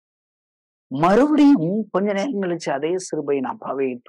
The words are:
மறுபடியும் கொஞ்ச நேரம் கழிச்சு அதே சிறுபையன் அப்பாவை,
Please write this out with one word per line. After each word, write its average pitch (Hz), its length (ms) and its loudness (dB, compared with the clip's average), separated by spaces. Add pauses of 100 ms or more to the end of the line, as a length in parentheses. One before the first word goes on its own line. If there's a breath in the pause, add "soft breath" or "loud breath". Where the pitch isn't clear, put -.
(880)
மறுபடியும் 214 1040 4
கொஞ்ச 202 220 -2
நேரம் 196 300 -4
கழிச்சு 170 280 -4
அதே 147 260 -2
சிறுபையன் 143 480 -4
அப்பாவை, 127 640 -6